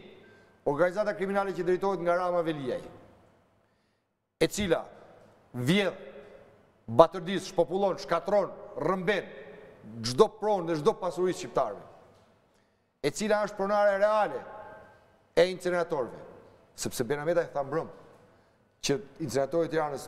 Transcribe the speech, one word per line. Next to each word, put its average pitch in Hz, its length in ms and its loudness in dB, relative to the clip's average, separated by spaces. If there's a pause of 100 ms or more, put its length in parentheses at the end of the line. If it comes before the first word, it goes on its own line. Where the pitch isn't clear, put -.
(680)
organizata 180 480 2
kriminale 196 400 -2
që 170 120 -4
drejtohet 185 360 0
nga 175 120 2
Rama 175 280 0
Veliaj, 139 400 -4 (1600)
e 160 60 4
cila 160 380 0 (680)
vjedh, 156 420 2 (920)
batërdis, 165 600 4
shpopullon, 180 480 0
shkatron, 180 540 0 (220)
rrëmben 175 520 0 (760)
çdo 131 280 6
pronë 196 380 -2
dhe 165 100 0
çdo 196 160 2
pasuri 180 400 -2
shqiptarëve, 107 480 -2 (1200)
e 147 60 2
cila 208 320 0
është 202 160 -6
pronare 202 400 2
reale 202 400 2 (1000)
e 175 140 6
incineratorëve, 170 720 -2 (560)
sepse - 260 -4
Ben 143 200 -2
Ahmetaj 165 260 2
tha 139 160 -4
mbrëm 135 240 -4 (920)
që 139 160 0 (240)
incineratori 135 420 0
i 151 80 -6
Tiranës 147 340 -2